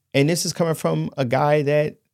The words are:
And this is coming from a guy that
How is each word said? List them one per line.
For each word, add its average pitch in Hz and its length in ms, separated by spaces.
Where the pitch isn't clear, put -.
And 139 140
this 170 160
is 165 80
coming 165 220
from 160 400
a 139 100
guy 147 360
that 147 360